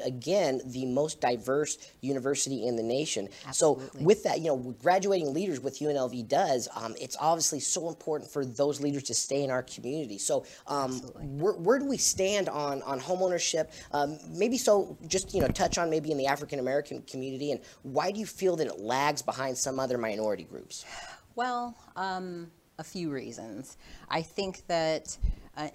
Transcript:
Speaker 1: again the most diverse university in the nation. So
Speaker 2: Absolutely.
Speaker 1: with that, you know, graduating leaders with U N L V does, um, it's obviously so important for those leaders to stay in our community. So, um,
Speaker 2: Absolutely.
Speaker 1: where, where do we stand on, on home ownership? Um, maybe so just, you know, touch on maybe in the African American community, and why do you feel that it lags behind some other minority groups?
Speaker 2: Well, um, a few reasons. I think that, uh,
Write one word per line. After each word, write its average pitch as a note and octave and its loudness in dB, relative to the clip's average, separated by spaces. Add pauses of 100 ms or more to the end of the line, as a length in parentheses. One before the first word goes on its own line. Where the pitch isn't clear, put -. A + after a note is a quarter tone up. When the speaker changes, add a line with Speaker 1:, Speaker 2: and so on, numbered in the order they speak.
Speaker 1:
again C3 2
the B2+ -4
most C#3 0
diverse B2+ 2 (220)
university C3+ 0
in A#2+ 2
the A2+ 0
nation. A#2 0 (240)
So D3+ 6
Speaker 2:
Absolutely. C3 -4
Speaker 1:
with G#3+ 6
that, E3+ 0
you E3 -2
know, C#3 2
graduating D#3 2
leaders E3+ 0
with C3 -6
U D3+ 0
N C#3+ 2
L B2+ 0
V A#2+ -6
does, C#3 2
um, A2 -6
it's - -8
obviously D#3+ 2
so E3 -2
important D3+ -4
for C#3 0
those C3+ 2
leaders C#3+ 0
to A#2+ -4
stay C#3 0
in C3 0
our B2+ 2
community. A#2+ -6
So, C#3 0 (220)
um, C#3 0
Speaker 2:
Absolutely. B2+ -8
Speaker 1:
where, D3 0
where F#3 4
do C#4 -2
we C4 0
stand F#3+ 2
on, C#3+ -2
on C3+ -4
home F3+ 0
ownership? E3 2 (200)
Um, D3 0 (100)
maybe G#3+ 0
so G3+ 4 (120)
just, - -2
you F#3+ 4
know, C3 6
touch F3+ 2
on E3+ 2
maybe D#3 0
in C#3+ 0
the C3+ 2
African C#3+ 0
American C3+ 0
community, C3+ -4
and A#2+ -2 (220)
why D3 0
do G#3 -6
you G#3+ -4
feel F#3 2
that D3 2
it E2+ -6
lags C3+ 2
behind B2+ -2
some C3+ -2
other B2+ 2
minority G#2+ 0
groups? - -14 (480)
Speaker 2:
Well, A#3+ -2 (200)
um, F#3 -6 (260)
a D#3+ -12
few E3+ -6
reasons. A#2 -8 (300)
I D#3+ 0
think F#3+ -6
that, D#3+ 0 (400)
uh, D3+ -6